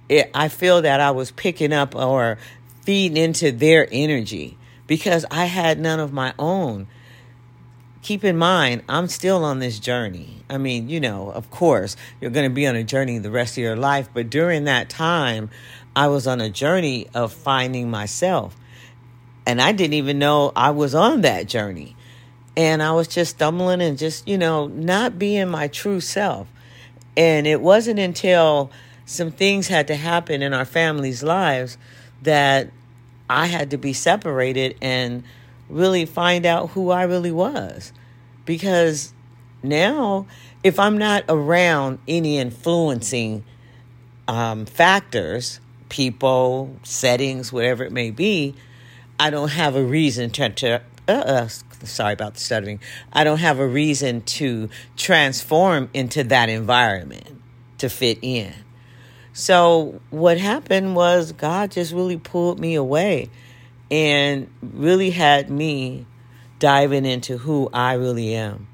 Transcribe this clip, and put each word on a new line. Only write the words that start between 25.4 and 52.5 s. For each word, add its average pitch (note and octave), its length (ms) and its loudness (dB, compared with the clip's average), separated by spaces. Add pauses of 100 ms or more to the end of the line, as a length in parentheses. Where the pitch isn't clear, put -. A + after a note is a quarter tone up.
my D#3 200 -4
true G3 320 -4
self. D#3 460 -4 (680)
And D#3 300 4
it D3+ 140 4
wasn't G#3+ 380 4
until E3 720 2 (360)
some E3 240 -6
things F#3+ 380 0
had D#3+ 200 2
to D3+ 80 -2
happen E3 460 -2
in C#3 100 -2
our C3 120 -2
family's C#3+ 580 -2
lives D3 560 0 (440)
that C#3 480 2 (580)
I C#3+ 180 2
had D#3 240 -4
to C#3+ 80 -4
be C#3 140 -4
separated C3 920 0
and B2 420 -4 (440)
really F3+ 360 2
find F3 400 0
out E3+ 260 2
who F#3 200 -2
I F3+ 140 2
really F3 280 -2
was. E3+ 600 -4 (520)
Because E3 680 0 (500)
now, G3 640 0 (360)
if F#3+ 160 4
I'm G#3 200 2
not G#3 300 0
around D#3 800 2
any D#3 320 0
influencing, B2 1080 -2 (840)
um, A2+ 380 -4
factors, B2 920 2 (280)
people, C3 920 0
settings, B2+ 720 -2
whatever B2 320 -2
it - 80 -8
may A#2+ 180 -4
be, D3+ 440 -2 (640)
I D3+ 120 0
don't D3 200 -2
have D3 260 0
a C#3 60 2
reason B2 480 0
to, A#2+ 200 -2
to, A#2 320 -2 (260)
uh, F#3+ 40 4
uh, C3+ 360 0 (360)
sorry G#2 280 -4
about G#2 220 -8
the - 60 -12
stuttering. G#2 400 -6 (320)